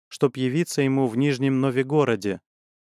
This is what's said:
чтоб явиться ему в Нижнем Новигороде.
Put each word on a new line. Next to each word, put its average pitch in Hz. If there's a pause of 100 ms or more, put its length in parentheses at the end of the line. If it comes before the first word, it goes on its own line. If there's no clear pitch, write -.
чтоб -
явиться 131
ему 135
в 110
Нижнем 135
Новигороде. 127 (400)